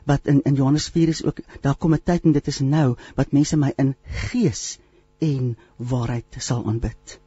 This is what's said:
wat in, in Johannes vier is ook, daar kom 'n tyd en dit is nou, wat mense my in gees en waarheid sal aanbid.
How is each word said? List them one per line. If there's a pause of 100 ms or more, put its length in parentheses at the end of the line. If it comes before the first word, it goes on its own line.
wat
in,
in
Johannes
vier
is
ook, (180)
daar
kom
'n
tyd
en
dit
is
nou, (200)
wat
mense
my
in (360)
gees (420)
en (220)
waarheid
sal
aanbid.